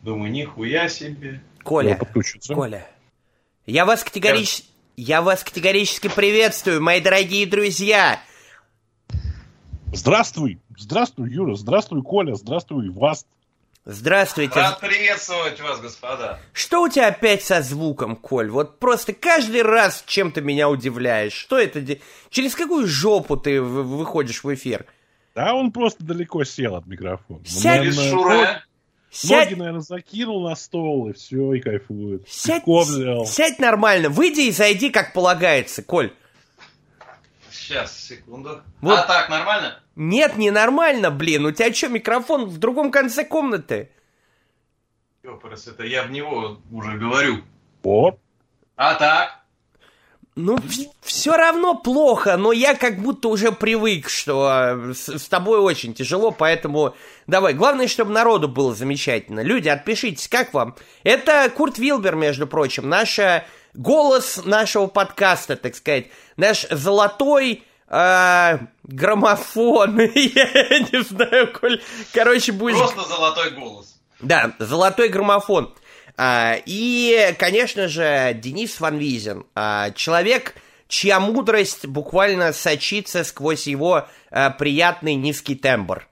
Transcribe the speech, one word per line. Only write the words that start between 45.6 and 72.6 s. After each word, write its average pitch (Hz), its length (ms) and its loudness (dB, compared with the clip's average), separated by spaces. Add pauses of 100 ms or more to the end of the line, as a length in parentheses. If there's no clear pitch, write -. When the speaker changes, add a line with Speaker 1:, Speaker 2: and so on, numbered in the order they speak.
Speaker 1:
это 113 140 -14
я 123 200 -4
в 120 80 -10
него 139 480 -8 (100)
уже 107 280 -10
говорю. 120 460 0 (380)
Speaker 3:
Вот. 113 380 2 (560)
Speaker 1:
А 151 200 2
так? 151 440 2 (960)
Speaker 2:
Ну, 190 220 0
вс-, 277 320 -8 (120)
все - 360 0
равно 330 380 4
плохо, 247 600 2
но 202 160 2
я 254 240 4
как 233 240 -2
будто 240 300 -4
уже 220 240 0
привык, 220 560 0
что, 139 420 0
э, 127 420 0
с, 143 240 -10
с - 120 -12
тобой 196 300 2
очень 156 340 0
тяжело, 180 380 -2
поэтому 156 600 0 (320)
давай. 185 280 2
Главное, 254 340 2
чтобы 208 240 -2
народу 214 380 2
было 127 260 0
замечательно. 120 640 -4
Люди, 160 300 0
отпишитесь, 190 580 -4
как - 260 -2
вам? 120 220 -2 (280)
Это 269 520 4
Курт 294 240 -2
Вилбер, 226 380 0
между 147 300 0
прочим, 135 420 -2
наш, 208 280 0
э, 185 280 2 (280)
голос 262 720 2
нашего 202 440 2
подкаста, 190 680 0
так 123 180 -8
сказать. 135 340 -2 (280)
Наш 196 340 2
золотой, 208 920 2 (240)
э, 180 680 4 (260)
граммофон. 214 1160 2
<laughs> 226 160 4
Я 269 640 4 (120)
не 254 100 0
знаю, 233 520 2
Коль. 240 280 -2 (320)
Короче, 233 380 2
будешь 220 260 -2